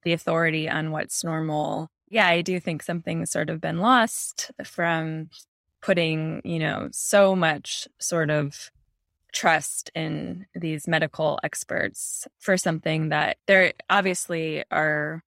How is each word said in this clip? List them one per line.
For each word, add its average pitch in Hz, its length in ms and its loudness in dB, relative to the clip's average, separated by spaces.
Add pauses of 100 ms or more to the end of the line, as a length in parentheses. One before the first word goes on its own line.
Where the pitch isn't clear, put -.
the 170 100 2
authority 160 560 0
on 156 220 -2
what's - 320 -6
normal. 160 640 -2 (200)
Yeah, 208 180 4
I 175 140 4
do 180 180 -2
think 165 240 -6
something's 165 480 -4
sort 156 180 -2
of 160 100 -4
been 165 200 -4
lost 233 720 2 (120)
from 160 680 -2 (520)
putting, 160 640 0
you 170 160 -4
know, 156 320 -4
so 196 440 4
much 160 520 -2 (120)
sort 160 300 0
of 151 400 -2 (640)
trust - 600 0
in 160 520 -4 (100)
these 160 320 -6
medical 160 560 0
experts - 840 -6 (120)
for 196 160 2
something 160 540 0
that 151 280 0 (100)
there 190 260 6 (160)
obviously 180 840 0
are 151 560 0